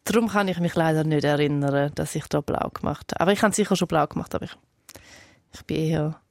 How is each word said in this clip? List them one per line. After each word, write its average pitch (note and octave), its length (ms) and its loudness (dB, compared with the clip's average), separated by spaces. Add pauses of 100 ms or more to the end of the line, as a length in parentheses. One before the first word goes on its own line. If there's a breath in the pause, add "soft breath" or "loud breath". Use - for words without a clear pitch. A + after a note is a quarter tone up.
Darum A3+ 260 2
kann G3 180 2
ich F3 100 -2
mich E3+ 160 0
leider D#3+ 300 2
nicht D3+ 200 2
erinnern, C#3+ 720 2
dass D#3 200 -6
ich D#3 140 -4
da D3+ 120 0
blau - 300 -4
gemacht - 420 -8
habe. - 80 -6
Aber F3 120 4
ich G3+ 100 2
habe G#3 120 2
sicher G3 220 2
schon F3 120 -2
blau D3+ 180 2
gemacht, - 280 -8
aber - 120 -6
ich, - 60 -14 (1000 loud breath)
ich - 140 -20
bin D#3 100 -4
eher D#3 420 -2 (120)